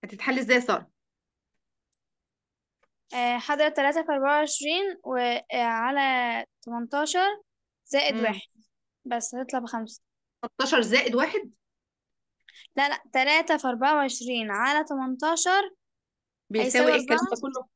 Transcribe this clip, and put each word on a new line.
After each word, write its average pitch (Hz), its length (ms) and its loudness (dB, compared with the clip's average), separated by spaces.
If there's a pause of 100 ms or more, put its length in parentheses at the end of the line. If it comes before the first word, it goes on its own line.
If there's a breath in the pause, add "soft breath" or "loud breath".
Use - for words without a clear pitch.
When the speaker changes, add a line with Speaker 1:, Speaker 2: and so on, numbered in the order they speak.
Speaker 1:
هتتحل 254 340 -4
ازاي 247 180 2
يا 247 40 4
سارة؟ 202 300 -2 (2250)
Speaker 2:
آه، 240 220 0
هضرب 294 380 2
تلاتة 294 280 2
في 320 100 -2
أربعة 277 260 4
وعشرين 320 680 0
و-، 254 120 -4
آه، 240 360 0
على 240 920 0 (180)
تمنتاشر 311 800 -2 (460)
زائد 285 300 0
واحد. 214 240 -2 (140)
Speaker 1:
مم. - 80 -20 (420)
Speaker 2:
بس 240 300 -6
هتطلع 254 240 -6
بخمسة. 233 440 -8 (400)
Speaker 1:
تلتاشر 269 380 2
زائد 233 340 2
واحد؟ 311 380 -2 (1200 loud breath)
Speaker 2:
لا، 277 120 2
لا، - 140 -4 (100)
تلاتة 302 440 2
في 277 120 -2
أربعة 254 260 2
وعشرين 247 560 -2
على 269 340 0
تمنتاشر 320 880 0 (760)
Speaker 1:
بيساوي 220 160 0
Speaker 2:
هيساوي 254 280 4
Speaker 1:
ايه 285 60 4
الكلام 254 180 2
Speaker 2:
أربعة. 381 160 0
Speaker 1:
ده - 80 -10
كله؟ 269 340 -8